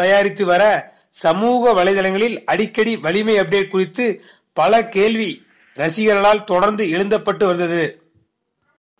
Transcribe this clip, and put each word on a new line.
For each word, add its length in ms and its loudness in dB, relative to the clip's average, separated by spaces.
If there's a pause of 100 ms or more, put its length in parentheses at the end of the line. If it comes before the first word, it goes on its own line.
தயாரித்து 500 2
வர 120 4 (600)
சமூக 560 2
வலைதளங்களில் 640 0
அடிக்கடி 520 -2 (120)
வலிமை 320 0
அப்டேட் 340 -2
குறித்து 340 -2 (460)
பல 360 2
கேள்வி 420 0 (460)
ரசிகர்களால் 720 0
தொடர்ந்து 360 0
எழுந்தப்பட்டு 600 -2
வந்தது. 380 -2 (1160)